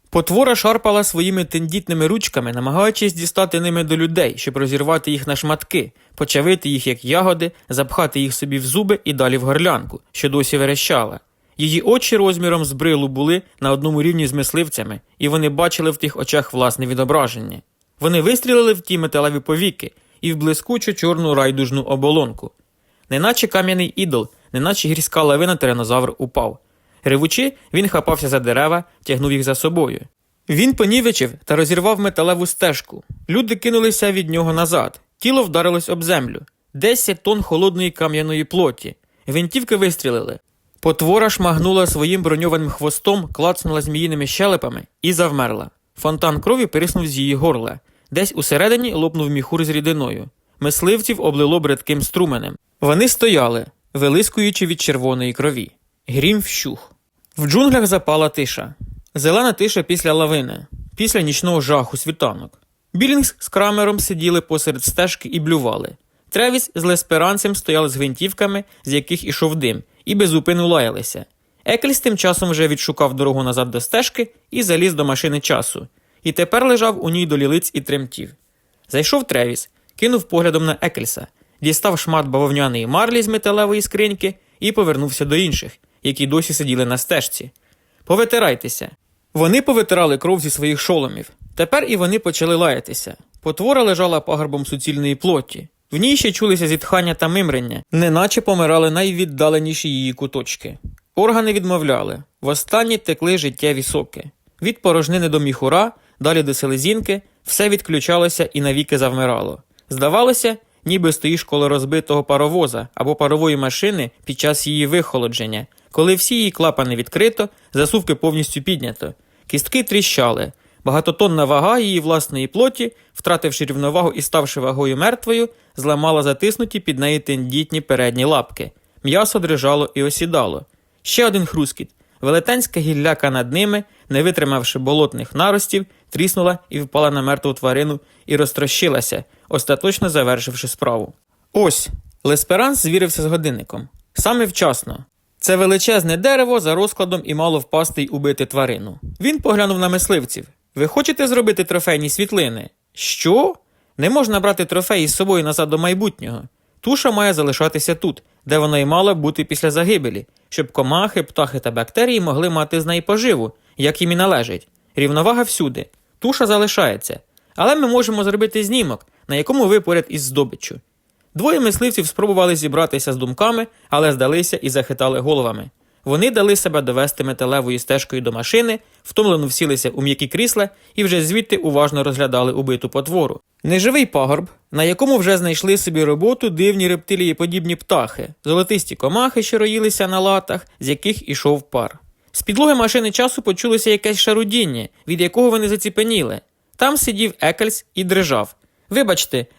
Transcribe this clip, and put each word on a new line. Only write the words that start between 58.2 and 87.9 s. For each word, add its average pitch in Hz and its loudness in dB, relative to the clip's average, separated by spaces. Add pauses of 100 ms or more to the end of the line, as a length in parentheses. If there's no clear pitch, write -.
тиша. 143 -6 (400)
Зелена 180 2
тиша 202 0
після 170 0
лавини, 151 -2 (300)
після 220 0
нічного 165 0
жаху 135 0
світанок. 123 -6 (340)
Білінгс 269 2
з - -12
Крамером 208 2
сиділи 170 0
посеред 151 -2
стежки - -2
і 170 -4
блювали. 151 -2 (320)
Тревіс 247 0
з 165 -4
Лесперанцем 180 2
стояли 156 0
з 131 -6
гвинтівками, 196 -4 (200)
з 135 -4
яких 147 -2
ішов 160 -2
дим, 120 -2 (220)
і 208 -2
безупину 175 2
лаялися. 113 0 (400)
Екельс 254 0
тим 220 0
часом 180 0
вже 156 2
відшукав 147 0
дорогу 135 0
назад 127 -2
до 117 -4
стежки 233 -2 (200)
і 240 -2
заліз 175 2
до 147 0
машини 143 0
часу. - -2 (340)
І 160 -4
тепер 196 2
лежав 226 2
у 160 -2
ній 175 0
до 147 0
лілиць 139 2
і 147 -4
тремтів. 139 -8 (540)
Зайшов 254 0
Тревіс, 120 -2 (260)
кинув 233 2
поглядом 165 0
на 156 0
Екельса, - -6 (340)
дістав 156 0
шмат 160 -2
бавовняної 135 0
марлі 226 2
з 208 -2
металевої 208 0
скриньки 202 -2 (260)
і 208 -2
повернувся 147 0
до 143 0
інших, 170 -2 (300)
які 139 -2
досі 156 0
сиділи 127 0
на 123 -2
стежці. - -4 (540)